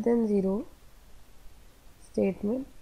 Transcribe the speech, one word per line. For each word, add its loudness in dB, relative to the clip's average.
than 4
zero 2
statement -2